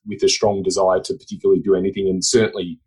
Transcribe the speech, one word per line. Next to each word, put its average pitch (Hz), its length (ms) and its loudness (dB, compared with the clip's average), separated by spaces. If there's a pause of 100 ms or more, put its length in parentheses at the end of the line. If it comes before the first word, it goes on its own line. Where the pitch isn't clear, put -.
with 95 160 -10
a 95 60 6
strong 98 340 0
desire 92 380 0
to - 140 -6
particularly - 460 0
do 98 160 2
anything. 135 320 -2
And 95 160 -2
certainly 95 640 -2